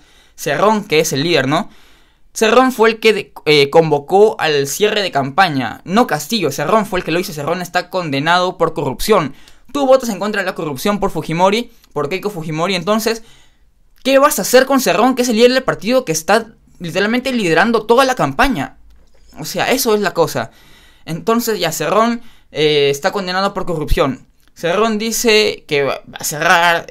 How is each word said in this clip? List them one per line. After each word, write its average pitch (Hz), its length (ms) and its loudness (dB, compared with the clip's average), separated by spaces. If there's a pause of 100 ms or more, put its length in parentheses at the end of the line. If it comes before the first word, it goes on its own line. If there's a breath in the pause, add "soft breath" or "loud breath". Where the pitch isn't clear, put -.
(360 soft breath)
Cerrón, 185 480 0
que 151 160 0
es 170 140 -2
el 135 100 -2
líder, 151 240 0
¿no? 160 220 -2 (640 soft breath)
Cerrón 240 400 2
fue 226 200 2
el 220 80 -8
que 220 120 4
de-, 190 220 -6 (120)
eh, 143 260 4
convocó 165 680 4
al 143 280 0
cierre 208 340 -2
de 180 100 -4
campaña, 139 720 0
no 220 220 2
Castillo. 185 460 -4
Cerrón 190 340 0
fue 185 140 -4
el 180 40 -4
que 170 80 -6
lo 165 80 0
hizo. 202 140 -6
Cerrón 151 280 -6
está 180 280 -4
condenado 175 680 0
por 165 160 0
corrupción. 147 600 0 (400 soft breath)
Tú 277 140 0
votas 254 220 4
en 185 100 -6
contra 202 220 -2
de 185 40 -6
la 190 100 -4
corrupción 170 440 -4
por 196 100 -2
Fujimori, 185 600 0 (200 soft breath)
por 143 160 -4
Keiko 185 220 -6
Fujimori, 165 460 -4
entonces, 214 480 -2 (800 soft breath)
¿qué 269 160 4
vas 294 180 4
a 196 60 -4
hacer 254 240 4
con 269 120 2
Cerrón, 226 360 2
que 240 80 0
es 247 60 0
el 220 80 0
líder 247 140 6
del 262 120 0
partido 247 420 -2
que 160 60 -4
está 208 420 -2 (240)
literalmente 214 560 -2
liderando 220 520 2
toda 247 200 4
la 254 100 0
campaña? 156 640 -2 (640)
O - 60 -14
sea, 160 260 -2
eso 240 240 0
es 208 60 0
la 180 120 -2
cosa. 139 380 -2 (540 soft breath)
Entonces 214 540 -2
ya 170 120 -2
Cerrón, 214 500 0 (300 soft breath)
eh, 147 400 2
está 143 200 -2
condenado 190 440 -4
por 185 100 -6
corrupción. 156 640 -2 (280)
Cerrón 208 420 -2
dice 214 720 0
que 143 140 0
va 131 180 -4 (180)
a - 60 -12
cerrar, 170 640 0